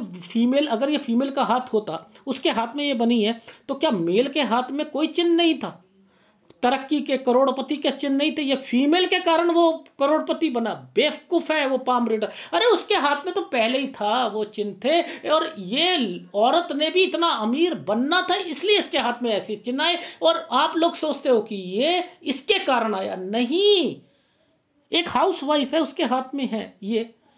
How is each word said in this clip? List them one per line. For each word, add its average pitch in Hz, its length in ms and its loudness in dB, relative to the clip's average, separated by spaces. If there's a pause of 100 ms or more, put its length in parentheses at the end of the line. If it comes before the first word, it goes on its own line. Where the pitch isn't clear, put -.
फीमेल, 233 600 0
अगर 240 240 -2
ये 294 80 0
फीमेल 247 320 0
का 269 140 0
हाथ 247 280 0
होता, 208 380 -4 (160)
उसके 277 240 -2
हाथ 233 260 -4
में 294 80 -2
ये 285 100 2
बनी 233 300 2
है, 226 160 -2 (280)
तो 269 60 -4
क्या 311 160 2
मेल 190 380 2
के 285 140 -2
हाथ 247 280 0
में 294 200 -6
कोई 302 160 0
चिन्ह 339 300 2
नहीं 330 220 4
था? - 260 -10 (800)
तरक्की 269 380 0
के, 262 180 -2
करोड़पति 262 580 0
के 294 140 0
चिन्ह 269 260 -2
नहीं 294 220 2
थे? 302 40 -4
ये 269 140 0
फीमेल 285 500 2
के 370 140 0
कारण 339 300 2
वो 330 340 4 (140)
करोड़पति 311 520 0
बना, 226 240 -2 (200)
बेवकूफ़ 302 580 0
है 294 140 2
वो 262 120 0
पाम 247 300 0
रीडर। 214 240 0 (200)
अरे 370 140 2
उसके 415 280 4
हाथ 285 300 0
में 359 100 -6
तो 392 60 0
पहले 247 380 0
ही 277 80 -2
था 240 400 -2
वो 214 180 -4
चिन्ह 208 300 -6 (100)
थे, - 440 0
और 311 300 2
ये 226 760 -2
औरत 277 380 2
ने 302 180 0
भी 370 120 4
इतना 339 240 0
अमीर 269 480 0
बनना 247 560 0
था 359 40 4
इसलिए 381 440 0
इसके 320 200 -2
हाथ 240 240 -2
में 233 80 0
ऐसे 202 260 -2
चिन्ह 262 280 -4
आए। 339 140 0 (240)
और 320 300 2
आप 311 240 2
लोग 330 180 2
सोचते 294 340 -4
हो 226 140 4
कि 214 140 -8
ये 247 480 -2 (180)
इसके 370 360 0
कारण 220 360 0
आया, 190 220 -4
नहीं, 247 840 2 (920)
एक 339 160 -2
हाउसवाइफ 294 640 0
है, 320 60 2
उसके 311 240 -2
हाथ 262 300 -2
में 262 140 -4
है 196 340 -8
ये, 226 320 -4 (240)